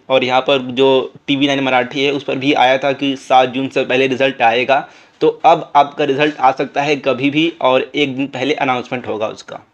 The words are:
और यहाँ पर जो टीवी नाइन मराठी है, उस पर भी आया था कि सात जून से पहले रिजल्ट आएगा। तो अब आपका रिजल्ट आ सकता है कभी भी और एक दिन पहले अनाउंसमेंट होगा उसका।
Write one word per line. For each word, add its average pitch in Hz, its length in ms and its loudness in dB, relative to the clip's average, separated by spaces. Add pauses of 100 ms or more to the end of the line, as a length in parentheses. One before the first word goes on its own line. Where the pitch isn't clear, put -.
और 131 140 2
यहाँ 127 180 2
पर 131 300 -2
जो 131 420 2 (140)
टीवी 143 200 0
नाइन 139 120 0
मराठी 131 440 0
है, 147 80 0
उस 143 120 -4
पर 135 120 -6
भी 135 180 0
आया 127 240 2
था 139 160 -2
कि 135 260 -4
सात 131 300 2
जून 131 180 -6
से 131 160 -2
पहले 131 240 0
रिजल्ट 131 340 -2
आएगा। 123 460 2 (340)
तो 156 60 4 (180)
अब - 300 2
आपका - 280 2
रिजल्ट 147 340 0
आ 131 140 2
सकता 143 300 -4
है 147 140 0
कभी 135 340 -2
भी 160 220 0 (100)
और 131 340 0
एक 143 200 -2
दिन 135 120 -4
पहले 135 260 -4
अनाउंसमेंट 123 540 -4
होगा 107 200 -4
उसका। 101 320 -14 (140)